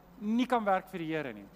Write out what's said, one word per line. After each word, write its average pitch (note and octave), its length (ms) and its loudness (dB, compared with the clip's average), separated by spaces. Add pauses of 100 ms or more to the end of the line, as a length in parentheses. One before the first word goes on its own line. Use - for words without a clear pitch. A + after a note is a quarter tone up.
(200)
nie A3+ 280 2
kan A#3+ 160 2
werk F#3+ 240 2
vir F3+ 120 -8
die D#3+ 140 -2
Here C#3 200 -2
nie. G2+ 120 -14 (100)